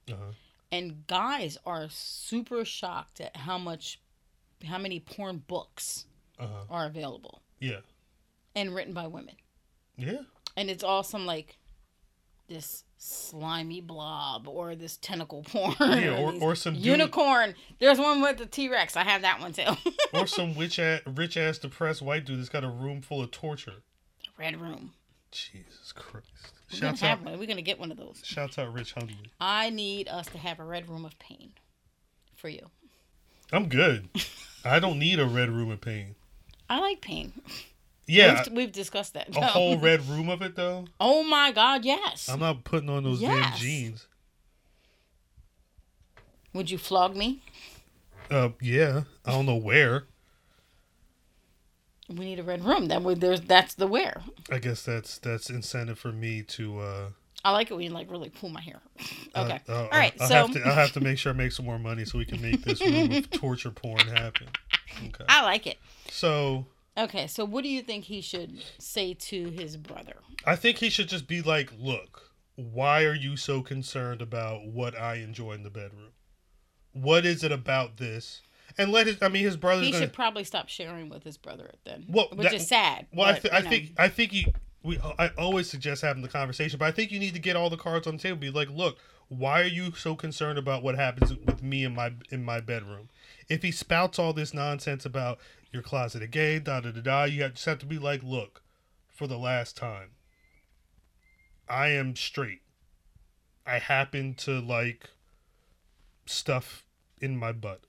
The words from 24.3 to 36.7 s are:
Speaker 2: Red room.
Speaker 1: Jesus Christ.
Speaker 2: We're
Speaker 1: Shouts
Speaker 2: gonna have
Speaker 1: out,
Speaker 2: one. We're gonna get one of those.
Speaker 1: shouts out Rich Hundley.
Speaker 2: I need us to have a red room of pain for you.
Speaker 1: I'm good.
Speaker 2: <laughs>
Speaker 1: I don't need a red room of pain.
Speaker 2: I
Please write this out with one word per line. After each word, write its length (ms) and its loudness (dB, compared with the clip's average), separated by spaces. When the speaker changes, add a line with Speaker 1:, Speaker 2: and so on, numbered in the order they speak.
Speaker 2:
Red 220 -8
room. 320 -14
Speaker 1:
Jesus 640 -16
Christ. 340 -20
Speaker 2:
We're 60 -10
Speaker 1:
Shouts 220 -2
Speaker 2:
gonna 100 4
have 100 2
Speaker 1:
out, 60 -14
Speaker 2:
one. 120 -8
We're 80 -8
gonna 160 -4
get 160 -4
one 140 -10
of 40 -14
those. 280 -18
Speaker 1:
shouts 340 -8
out 140 -6
Rich 220 -10
Hundley. 360 -12
Speaker 2:
I 300 0
need 380 -6
us 200 -8
to 100 -14
have 200 -8
a 60 -14
red 240 -10
room 160 -12
of 140 -18
pain 340 -20
for 140 -14
you. 220 -16
Speaker 1:
I'm 160 2
good. 400 4
Speaker 2:
<laughs> 260 -16
Speaker 1:
I 140 6
don't 200 2
need 220 4
a 60 4
red 240 2
room 200 0
of 100 -6
pain. 340 -8
Speaker 2:
I 120 0